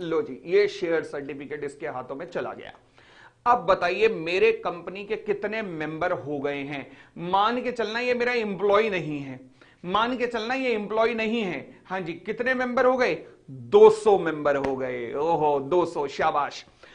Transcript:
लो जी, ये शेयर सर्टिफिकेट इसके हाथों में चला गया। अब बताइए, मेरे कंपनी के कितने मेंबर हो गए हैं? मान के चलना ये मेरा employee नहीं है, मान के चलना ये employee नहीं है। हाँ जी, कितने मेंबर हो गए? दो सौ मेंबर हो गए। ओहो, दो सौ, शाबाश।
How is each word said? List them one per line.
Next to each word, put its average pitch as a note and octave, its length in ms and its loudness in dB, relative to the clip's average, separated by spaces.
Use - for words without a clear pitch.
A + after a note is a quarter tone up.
लो D#3+ 220 -2
जी, C3 220 -10
ये G3 240 4
शेयर E3 340 -2
सर्टिफिकेट C#3+ 640 -10
इसके D3 240 -8
हाथों B2+ 260 -8
में D3 120 -12
चला C3 260 -6
गया। - 200 -16
अब A#3+ 200 4
बताइए, F#3 420 4
मेरे F#3+ 440 2
कंपनी F#3 520 -6
के G#3+ 120 -4
कितने G#3 460 -4
मेंबर D#3+ 500 -4
हो C#3+ 260 -6
गए C#3+ 240 -4
हैं? C#3 300 -10
मान G3 440 0
के A#3+ 100 -4
चलना A3 260 -4
ये B3 160 0
मेरा A#3+ 180 -2
employee G#3 580 2
नहीं D3+ 300 -4
है, C3+ 200 -12
मान A3 320 0
के A#3+ 100 -2
चलना A#3 280 -4
ये C4 200 -2
employee G#3+ 400 0
नहीं A3 280 -2
है। D#3 420 -8
हाँ F#3+ 160 -6
जी, E3+ 120 -8
कितने A3+ 420 -4
मेंबर B3 320 0
हो B3+ 100 4
गए? A3 300 0
दो C#3 400 8
सौ G#3+ 280 4
मेंबर D3+ 380 0
हो C3+ 200 -2
गए। B2 380 -6
ओहो, D3+ 460 2
दो E3 260 2
सौ, E3 220 -4
शाबाश। D3 580 -2